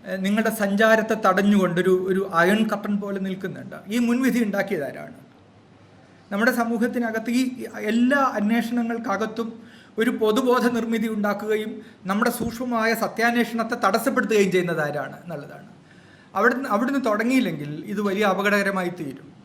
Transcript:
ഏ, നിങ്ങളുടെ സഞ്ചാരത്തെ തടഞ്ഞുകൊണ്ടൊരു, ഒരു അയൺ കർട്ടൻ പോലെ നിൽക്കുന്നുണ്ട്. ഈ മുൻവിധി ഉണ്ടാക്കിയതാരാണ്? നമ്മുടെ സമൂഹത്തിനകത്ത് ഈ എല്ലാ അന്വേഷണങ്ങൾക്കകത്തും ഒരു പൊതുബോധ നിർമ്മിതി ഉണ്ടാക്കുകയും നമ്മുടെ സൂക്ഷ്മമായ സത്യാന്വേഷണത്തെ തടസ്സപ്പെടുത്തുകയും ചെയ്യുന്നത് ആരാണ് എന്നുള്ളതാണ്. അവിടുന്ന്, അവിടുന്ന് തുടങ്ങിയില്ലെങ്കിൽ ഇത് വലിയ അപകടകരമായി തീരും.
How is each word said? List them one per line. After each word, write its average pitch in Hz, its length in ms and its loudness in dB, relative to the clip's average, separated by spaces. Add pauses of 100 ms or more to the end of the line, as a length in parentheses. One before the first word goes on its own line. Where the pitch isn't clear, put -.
ഏ, 185 80 -6
നിങ്ങളുടെ 208 340 2
സഞ്ചാരത്തെ 214 640 2
തടഞ്ഞുകൊണ്ടൊരു, 185 920 4
ഒരു 190 260 0
അയൺ 202 360 4
കർട്ടൻ 202 280 -2
പോലെ 196 220 -4
നിൽക്കുന്നുണ്ട്. 175 560 -8 (120)
ഈ 208 100 -2
മുൻവിധി 240 460 2
ഉണ്ടാക്കിയതാരാണ്? 190 840 -4 (1080)
നമ്മുടെ 220 200 2
സമൂഹത്തിനകത്ത് 226 800 -2
ഈ 247 340 -2 (120)
എല്ലാ 226 400 2
അന്വേഷണങ്ങൾക്കകത്തും 226 1600 -2 (220)
ഒരു 226 120 2
പൊതുബോധ 240 580 2
നിർമ്മിതി 226 400 0
ഉണ്ടാക്കുകയും 214 760 -2 (240)
നമ്മുടെ 208 240 0
സൂക്ഷ്മമായ 233 640 -2
സത്യാന്വേഷണത്തെ 226 840 0
തടസ്സപ്പെടുത്തുകയും 214 760 2
ചെയ്യുന്നത് 170 300 0
ആരാണ് 143 420 -6
എന്നുള്ളതാണ്. 147 460 -14 (640)
അവിടുന്ന്, 247 340 2
അവിടുന്ന് 247 360 0
തുടങ്ങിയില്ലെങ്കിൽ 208 800 0
ഇത് 208 160 -4
വലിയ 208 240 0
അപകടകരമായി 196 640 2
തീരും. 160 380 -12 (180)